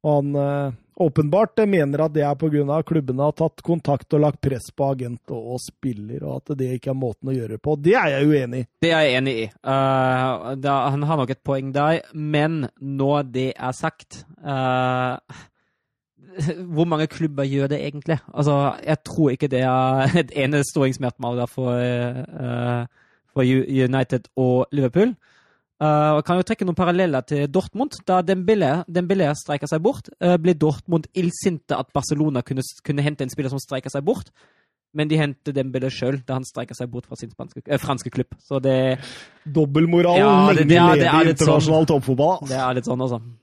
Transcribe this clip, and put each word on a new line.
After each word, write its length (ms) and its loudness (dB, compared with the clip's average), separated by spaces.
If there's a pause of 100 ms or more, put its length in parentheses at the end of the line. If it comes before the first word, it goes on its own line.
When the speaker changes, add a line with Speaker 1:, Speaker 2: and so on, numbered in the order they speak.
Speaker 1:
Og 200 2
han... 120 -4
Eh, 360 -2 (280)
åpenbart, 600 2
eh, 60 4
mener 400 2
at 80 -4
det 100 2
er 120 0
på 140 0
grunn 200 0
av 100 0
at 60 -4
klubbene 360 -2
har 120 2
tatt 280 -2
kontakt 520 -2
og 80 4
lagt 200 0
press 300 -4
på 200 -2
agent 280 -8 (100)
og, 260 -10
og 40 -8
spiller, 640 -10
og 140 -8 (120)
at 80 -6
det 220 -4
ikke 120 -6
er 40 -2
måten 320 -6
å 80 -2
gjøre 140 -6
det 120 -10
på. 200 0
Det 140 4
er 120 2 (120)
jeg 80 4
uenig 340 2
i. 60 -8 (140)
Speaker 2:
Det 100 2
er 120 4
jeg 180 4
enig 140 -2
i. 80 -2
Eh, 1120 0
da, 340 0
han 140 -2
har 140 0
nok 140 -2
et 120 -8
poeng 300 -4
der, 280 2 (120)
men 560 -2 (120)
når 500 -2
det 260 -2
er 140 -6
sagt, 520 -10 (140)
eh, 800 -2 (1500)
hvor 240 0
mange 200 0
klubber 360 -4
gjør 240 -2
det 160 -4
egentlig? 360 -4 (140)
Altså, 520 0
jeg 180 0
tror 280 0
ikke 180 -4
det 140 0
er 540 2
<laughs> 60 2
et 80 -8
eneståingsmerkmal 1040 -2
der 100 -2
for, 280 -4
eh, 1120 -4 (500)
for 80 0
U-, 240 2
United 680 0
og 340 2
Liverpool. 420 0 (680)
Eh, 300 2
og 140 0
kan 100 0
jo 80 0
trekke 240 -4
noen 80 -2
paralleller 480 0
til 240 -2
Dortmund. 480 -4 (100)
Da 160 2
Dembélé, 680 0
Dembélé 420 0
streiket 380 -6
seg 100 -2
bort, 280 -2 (100)
eh, 160 4
ble 180 2
Dortmund 640 0
illsinte 560 -2
at 220 -4
Barcelona 500 0
kunne 160 -6
s-, 240 -10
kunne 180 -4
hente 220 -2
en 80 -6
spiller 180 -6
som 140 -6
streiket 300 -8
seg 100 -4
bort. 240 -2 (680)
Men 140 -2
de 80 0
hentet 400 -2
Dembélé 340 -2
selv 360 -4
da 100 -6
han 80 -4
streiket 320 -12
seg 160 -8
bort 160 -10
fra 80 -14
sin 160 -14
spanske, 340 -16
eh, 140 -2
franske 320 -6
klubb. 160 -4 (160)
Så 180 -4
det 380 2 (480)
Speaker 1:
Dobbeltmoral 720 4
Speaker 2:
Ja, 320 6
det, 140 4
Speaker 1:
lenge 20 2
Speaker 2:
det 100 8
er, 180 8
det 100 6
Speaker 1:
leve 100 4
Speaker 2:
er 80 6
Speaker 1:
i 60 6
Speaker 2:
litt 100 2
sånn. 80 4
Speaker 1:
internasjonal 400 4
toppfotball, 540 2
ass. 80 -12
Speaker 2:
Det 100 -2
er 160 -2
litt 100 -4
sånn, 160 -4
altså. 200 -4 (220)